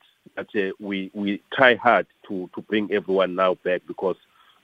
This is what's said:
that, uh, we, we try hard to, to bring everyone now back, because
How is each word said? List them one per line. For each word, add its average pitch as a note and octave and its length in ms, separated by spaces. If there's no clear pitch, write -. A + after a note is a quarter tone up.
that, F#2+ 180
uh, G2 240
we, G2 360
we G2+ 280
try B2+ 220
hard G#2 320
to, F#2 260
to G2+ 80
bring G2+ 300
everyone F#2+ 420
now F#2 200
back, F2+ 220
because F2+ 300